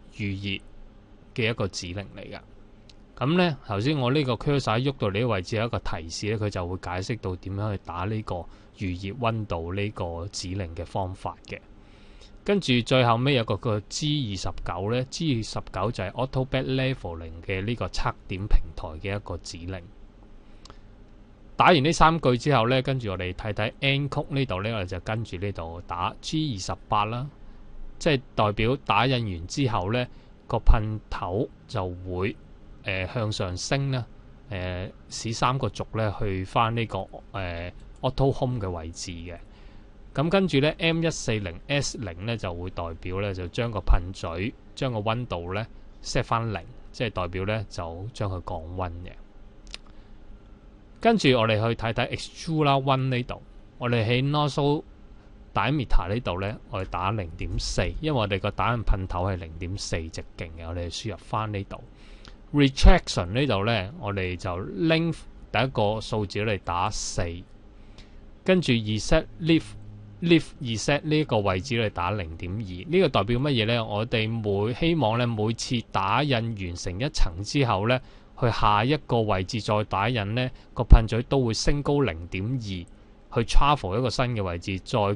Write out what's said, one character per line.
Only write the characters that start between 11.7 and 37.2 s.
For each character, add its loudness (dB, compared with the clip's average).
跟 2
住 2
最 4
後 4
尾 2
有 2
個， 0
個 -2
G -2
二 -4
十 -4
九 -4
呢 0
，G 0
二 -2
十 -6
九 -2
就 -4
係 -6
Auto -2
Bed 0
Leveling -4
嘅 -2
呢 -2
個 -4
測 0
點 -6
平 8
台 -8
嘅 -4
一 -4
個 -10
指 -14
令。 -8
打 6
完 8
呢 2
三 6
句 4
之 0
後 4
呢， 2
跟 0
住 -6
我 -4
哋 -4
睇 -6
睇 -2
End 2
Code -4
呢 0
度 -2
呢， -2
我 -2
哋 -4
就 -6
跟 -4
住 -8
呢 -4
度 -8
打 -2
G -2
二 -6
十 -6
八 2
啦， -4
即 0
係 4
代 4
表 0
打 4
印 0
完 -10
之 0
後 0
呢， 0
個 0
噴 6
頭 -2
就 -2
會， -4
呃， -2
向 -2
上 -4
升 -2
呢， -2
呃， -6
使 -8
三 2
個 0
軸 -8
呢 0
去 -2
返 0
呢 -2
個， -6